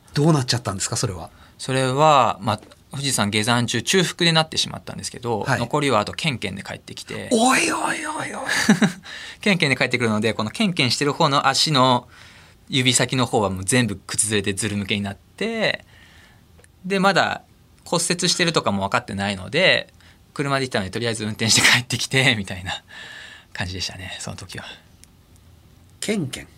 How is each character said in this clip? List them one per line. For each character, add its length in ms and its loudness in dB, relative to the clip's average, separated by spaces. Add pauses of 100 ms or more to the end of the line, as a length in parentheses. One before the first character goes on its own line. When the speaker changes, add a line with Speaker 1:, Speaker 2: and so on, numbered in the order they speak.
(140)
Speaker 1:
ど 160 2
う 40 6
な 80 4
っ 40 -2
ち 80 -2
ゃ 40 0
っ 40 -4
た 120 -4
ん 20 -6
で 60 -8
す 80 -4
か、 80 -4
そ 100 -2
れ 60 -6
は？ 160 -12 (280)
Speaker 2:
そ 140 -8
れ 160 2
は、 540 4
ま 120 0
あ、 80 -4 (300)
富 100 -10
士 120 -2
山 180 0
下 120 2
山 240 2
中、 140 -2
中 220 2
腹 140 -2
で 160 2
な 80 6
っ 80 -2
て 80 -4
し 100 0
ま 120 -10
っ 40 -16
た 100 -14
ん 40 -12
で 80 -10
す 60 -8
け 80 -14
ど、 220 -4
Speaker 1:
は 140 0
い。 40 -4
Speaker 2:
残 200 0
り 100 2
は 120 4
あ 40 -2
と 60 -8
ケ 180 -4
ン 80 -4
ケ 120 -6
ン 60 -6
で 60 -12
帰 120 -10
っ 60 -10
て 140 -16
き 120 -14
て。 260 -10
Speaker 1:
お 240 4
い 160 0
お 220 -2
い 120 -6
お 200 -8
い 100 -10
お 60 -10
い。 40 -8 (460)
Speaker 2:
<laughs> 480 -16
ケ 140 2
ン 60 2
ケ 80 4
ン 20 2
で 80 2
帰 80 2
っ 40 -2
て 80 0
く 60 0
る 60 2
の 100 2
で、 140 2
こ 100 -4
の 80 -4
ケ 140 0
ン 80 0
ケ 120 2
ン 60 2
し 60 0
て 80 0
る 80 2
方 160 2
の 180 2
足 240 2
の 380 4 (580)
指 260 2
先 220 2
の 100 2
方 140 0
は 100 2
も 120 -4
う 20 -6
全 240 4
部 80 -4 (120)
靴 200 0
ず 80 0
れ 60 4
て 120 -2
ず 140 -4
る 80 -2
む 100 -2
け 100 0
に 60 -2
な 100 -4
っ 40 -10
て、 680 -4 (1000)
で、 140 0
ま 140 4
だ 300 2 (420)
骨 240 0
折 200 0
し 60 0
て 100 2
る 80 0
と 80 2
か 100 0
も 120 0
分 60 -2
か 100 2
っ 60 -4
て 80 -8
な 160 -2
い 60 -2
の 140 -12
で、 440 2 (400)
車 260 -2
で 60 0
行 60 -8
っ 0 -
た 80 0
の 60 -2
で、 60 -8
と 80 -6
り 80 -2
あ 40 0
え 20 -4
ず 100 -6
運 80 -4
転 180 -2
し 60 4
て 60 4
帰 180 4
っ 60 -4
て 120 -4
き 100 -4
て、 300 4
み 80 -6
た 100 -8
い 80 -12
な 200 -8 (720)
感 140 -6
じ 60 -8
で 80 -6
し 60 -4
た 100 -10
ね、 220 -12
そ 120 -10
の 60 -12
時 200 -14
は。 80 -12 (1300)
Speaker 1:
ケ 160 -4
ン 120 -4
ケ 140 -12
ン？ 60 -20 (100)